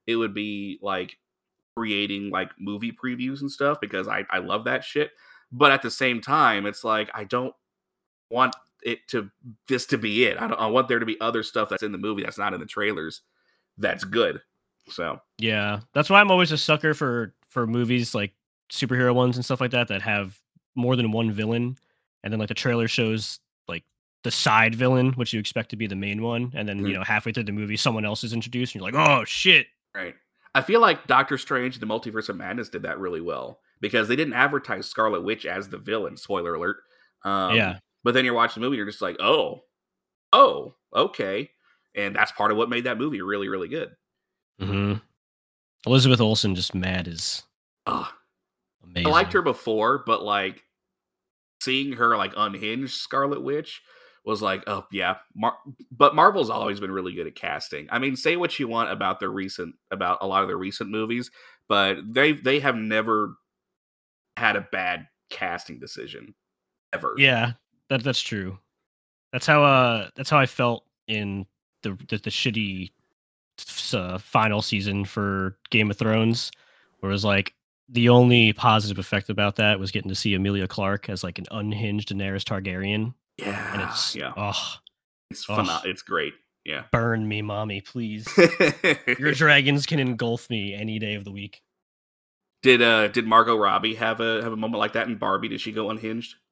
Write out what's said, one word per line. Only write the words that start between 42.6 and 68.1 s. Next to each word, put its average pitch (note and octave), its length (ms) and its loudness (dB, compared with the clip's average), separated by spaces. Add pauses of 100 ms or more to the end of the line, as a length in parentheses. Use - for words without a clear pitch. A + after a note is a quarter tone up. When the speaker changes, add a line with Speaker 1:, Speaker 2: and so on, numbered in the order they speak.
Speaker 1:
made A#2+ 160 -2
that A#2+ 140 -2
movie C3+ 220 -4
really, G2+ 280 -4
really F#2+ 180 -6
good. D3 280 -8 (680)
Speaker 2:
Mm-hmm. G2+ 380 0 (840)
Elizabeth B2+ 360 6
Olsen G#2+ 340 2
just F2+ 200 -6
mad F#2 320 -4
as - 360 -8 (420)
Speaker 1:
Ugh. - 220 -4 (760)
Speaker 2:
amazing. A#2+ 240 -4
Speaker 1:
I - 40 4
liked F3+ 220 4
her F#3+ 80 4
before, A#2+ 640 0
but, A2+ 180 2
like, G2+ 400 -2 (1000)
seeing C3+ 320 -2
her, A#2 240 4
like, G2 180 -2
unhinged G#2+ 580 -2
Scarlet C#3 480 -2
Witch C#3+ 400 -6 (440)
was G#2 160 -2
like, F#2+ 260 -2
"Oh, G2+ 240 -4
yeah." F#2 260 -2 (180)
Mar-, A2 220 -2 (340)
but C#3+ 240 6
Marvel's E3+ 340 6
always A2 300 -4
been G2 120 -6
really F#2 220 -6
good E2+ 140 -8
at D2+ 80 -14
casting. D2+ 540 -8
I A#2 100 -2
mean, C3+ 160 -2
say D#3+ 200 0
what F3 240 -4
you C3+ 80 -2
want A2+ 240 -2
about G2 280 -2
their G2 120 -4
recent, F#2+ 440 -8 (160)
about F#2 300 -2
a F#2+ 60 -4
lot G2 160 2
of F#2+ 60 -2
their G2+ 80 -4
recent G2 320 -8
movies, A2 420 -4 (360)
but G2 300 4 (100)
they, C3+ 260 4
they C#3+ 260 2
have C3+ 160 2
never A2 600 0 (1000)
had G#2+ 200 2
a G2 140 -6
bad F2+ 360 -4 (220)
casting F2 500 -8
decision, - 560 -16 (580)
ever. - 240 -6
Speaker 2:
Yeah, A#2+ 360 4 (360)
that, C3+ 140 -2
that's C3 180 -2